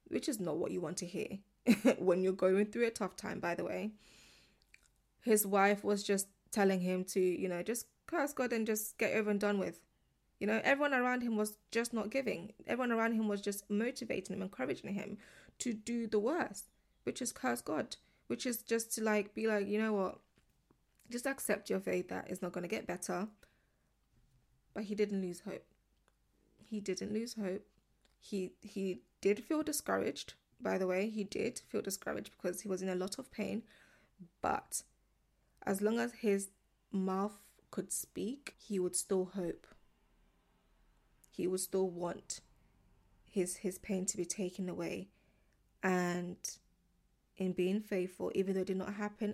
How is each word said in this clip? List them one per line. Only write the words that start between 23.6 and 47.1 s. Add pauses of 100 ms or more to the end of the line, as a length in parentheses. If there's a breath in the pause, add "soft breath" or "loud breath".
But
he
didn't
lose
hope. (1000)
He
didn't
lose
hope. (520)
He,
he (180)
did
feel
discouraged, (260)
by
the
way.
He
did
feel
discouraged
because
he
was
in
a
lot
of
pain. (800 loud breath)
But (800)
as
long
as
his (420)
mouth (320)
could
speak,
he
would
still
hope. (1600)
He
would
still
want (880)
his,
his
pain
to
be
taken
away. (720 soft breath)
And (1000)